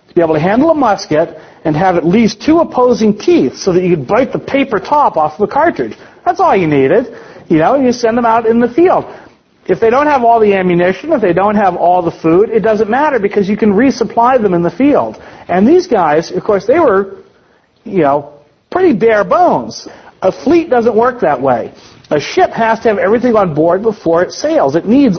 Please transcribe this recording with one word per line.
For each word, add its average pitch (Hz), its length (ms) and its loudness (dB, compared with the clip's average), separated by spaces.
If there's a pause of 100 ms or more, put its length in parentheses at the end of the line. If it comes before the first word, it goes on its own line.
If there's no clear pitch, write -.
to - 60 -20
be 175 80 2
able 160 120 0
to 151 60 0
handle 226 300 2
a 320 60 2
musket, 190 600 -2 (280)
and 151 100 -2
have 180 220 0
at 156 80 -2
least 202 360 0
two 320 200 2
opposing 220 580 0
teeth 254 380 0
so - 160 -2
that 180 100 0
you 175 140 0
could 131 100 -8
bite 233 260 0
the 160 60 -6
paper 262 400 -2
top 269 380 0
off 151 220 -2
the 208 100 -2
cartridge. 247 480 -2 (280)
That's 349 140 -2
all 330 160 2
you 180 140 0
needed. 147 400 2 (400)
You 160 100 2
know, 180 160 2
you 262 160 2
send 233 260 -2
them 240 100 0
out 226 200 0
in 226 140 2
the 240 120 0
field. 330 340 2 (600)
If 180 120 -2
they 226 100 2
don't 277 160 0
have 285 160 0
all 233 160 2
the 208 160 2
ammunition, 185 580 0
if 277 80 0
they 190 120 0
don't 202 240 0
have 190 180 2
all 175 260 0
the 170 120 -4
food, 180 380 0
it 220 100 0
doesn't 214 280 0
matter 269 300 -2
because 196 300 -2
you 208 80 -2
can 208 160 0
resupply 233 680 0
them 202 140 0
in 170 80 0
the 170 80 -2
field. 170 500 -2 (280)
And 185 180 2
these 339 220 2
guys, 165 420 0
of - 140 -6
course, 202 240 0
they 285 100 2
were, 202 460 0 (580)
you 196 200 -2
know, 143 360 -2 (320)
pretty 359 260 0
bare 208 280 2
bones. 185 640 -2 (340)
A 190 80 0
fleet 330 400 0
doesn't 233 240 2
work 240 280 0
that 147 200 0
way. 120 320 -2 (360)
A 147 100 0
ship - 300 -2
has 226 300 -2
to 233 100 0
have 202 80 -2
everything 226 360 0
on 185 220 0
board 170 260 0
before 180 400 0
it 175 80 -2
sails. 233 460 -2
It 170 100 -2
needs 226 320 2